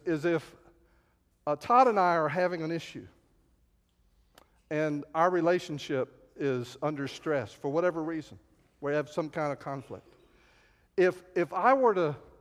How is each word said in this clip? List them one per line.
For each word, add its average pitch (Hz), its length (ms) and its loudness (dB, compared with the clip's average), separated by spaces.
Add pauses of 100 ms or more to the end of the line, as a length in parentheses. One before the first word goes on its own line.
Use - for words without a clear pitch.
is 160 200 -2
if, 170 300 -2 (880)
uh, 147 120 0
Todd 254 300 6
and 214 120 2
I 175 160 4
are 156 140 2
having 175 340 -2
an 156 80 -4
issue 160 340 -10 (1600)
and 151 340 -2 (100)
our 165 160 4
relationship 165 1080 -2
is 127 440 -4
under 147 260 -4
stress 135 440 -4
for - 180 -8
whatever 165 320 0
reason, 160 380 -8 (420)
we 143 120 -2
have 147 160 -2
some 160 200 -4
kind 147 220 -2
of - 80 -8
conflict. 135 480 -12 (920)
If, 180 240 4 (140)
if - 180 0
I 196 200 4
were 254 200 4
to 160 220 0 (260)